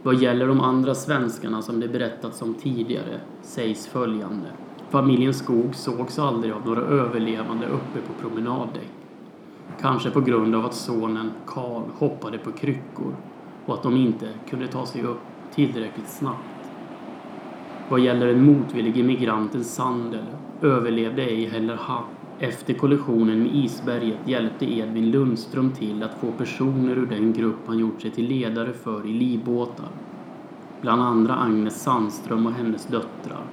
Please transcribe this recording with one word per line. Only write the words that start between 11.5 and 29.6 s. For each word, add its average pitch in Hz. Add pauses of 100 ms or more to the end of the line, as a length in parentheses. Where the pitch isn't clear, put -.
hoppade 117
på 110
kryckor - (500)
och 120
att 107
de 127
inte 113 (200)
kunde 127
ta 127
sig 123
upp 120 (320)
tillräckligt 113
snabbt. - (1160)
Vad 127
gäller 123
den 123
motvillige 123
migranten 120
Sandel 117 (360)
överlevde 120
ej 113
heller 113
han. 120 (400)
Efter 123
kollisionen 117
med 123
isberget 120
hjälpte 120
Edvin 113
Lundström 131
till 107
att 107
få 120
personer 127
ur 127
den 110
grupp 110
han 113
gjort 110
sig 110
till 120
ledare 120
för 107
i 110
livbåtar. 120 (920)